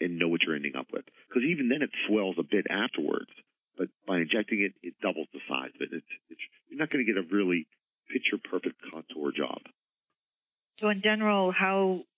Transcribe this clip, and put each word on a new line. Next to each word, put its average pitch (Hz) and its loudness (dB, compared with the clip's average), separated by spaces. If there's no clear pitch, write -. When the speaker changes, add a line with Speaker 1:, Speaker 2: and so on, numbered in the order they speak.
Speaker 1:
and 87 -2
know 85 2
what 85 2
you're 80 2
ending 71 -4
up 65 -6
with. - -6
'Cause 123 2
even 147 2
then 147 2
it 120 -2
swells 101 2
a 82 0
bit 95 2
afterwards. - -2
But 92 -2
by 92 2
injecting 101 2
it, 98 -2
it - -12
doubles 80 -2
the 69 -14
size 65 -4
of - -10
it. 69 -6
It's, - -10
it's, 82 -18
you're 139 -14
not 156 -2
gonna 135 0
get 107 2
a 95 -2
really 90 2
picture-perfect - -4
contour 78 -6
job. 71 -4
Speaker 2:
So 214 2
in 196 2
general, 208 4
how 190 2